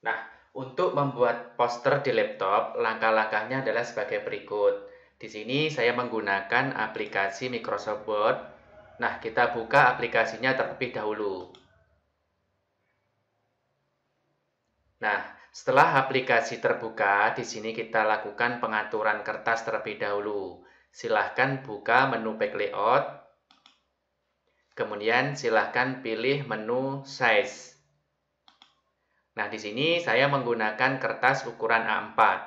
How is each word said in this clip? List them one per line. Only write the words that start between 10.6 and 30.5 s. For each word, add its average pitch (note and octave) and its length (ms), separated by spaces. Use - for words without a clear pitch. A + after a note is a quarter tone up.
dahulu. G#2+ 560
Nah, G#2 400
setelah C#3+ 480
aplikasi B2 640
terbuka, A2 720
di B2 80
sini A2+ 320
kita A2+ 320
lakukan A2+ 560
pengaturan G#2+ 560
kertas A2 480
terlebih G#2+ 320
dahulu. G2+ 640
Silahkan A#2+ 640
buka A#2+ 480
menu A2 320
Back G2+ 160
Layout. G2+ 480
Kemudian A2+ 560
silahkan B2 640
pilih B2 480
menu B2+ 560
Size. - 720
Nah, G#2 160
di G#2+ 80
sini C3+ 400
saya B2+ 320
menggunakan B2 720